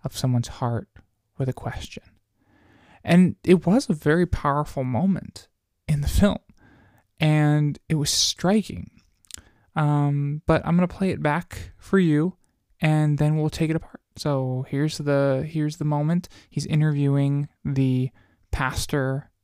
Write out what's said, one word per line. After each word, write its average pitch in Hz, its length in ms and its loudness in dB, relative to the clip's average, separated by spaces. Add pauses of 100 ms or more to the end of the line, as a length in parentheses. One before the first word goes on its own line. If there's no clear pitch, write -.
of - 120 -8
someone's 123 340 -2
heart 120 380 -6 (500)
with 131 120 -2
a - 40 -8
question. - 480 -10 (1000)
And 175 400 4
it 180 220 4
was 220 240 2
a 196 40 0
very 156 320 2
powerful 147 600 -4
moment 143 640 -2 (360)
in 147 140 -2
the 147 80 -2
film, - 300 4 (840)
and 151 580 4 (120)
it 165 60 0
was 151 140 -2
striking. - 800 -2 (880)
Um, 147 680 0
but 160 200 2
I'm 170 120 2
gonna 180 100 4
play 190 220 -2
it 147 120 -4
back 151 560 -4
for - 220 0
you, 160 380 2 (420)
and 151 380 2
then 151 180 2
we'll 156 140 0
take 160 200 -2
it 160 60 -2
apart. - 240 -10 (160)
So 131 540 -4
here's 147 280 -2
the, 139 480 0
here's 151 300 -4
the - 80 -8
moment. 151 460 -2 (200)
He's 143 160 -6
interviewing 143 840 0 (160)
the 131 460 0 (420)
pastor 135 760 -4 (140)